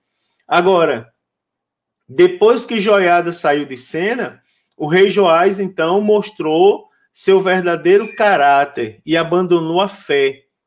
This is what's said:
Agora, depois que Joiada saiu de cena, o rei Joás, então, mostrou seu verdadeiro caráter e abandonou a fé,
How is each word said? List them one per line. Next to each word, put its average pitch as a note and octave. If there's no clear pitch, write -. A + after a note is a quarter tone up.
Agora, E3
depois F3+
que A3+
Joiada F3
saiu D3
de C3+
cena, F3+
o D3+
rei F#3
Joás, F#3
então, F#3
mostrou G3+
seu F#3+
verdadeiro F#3
caráter C#3
e D#3
abandonou E3
a G3+
fé, C#3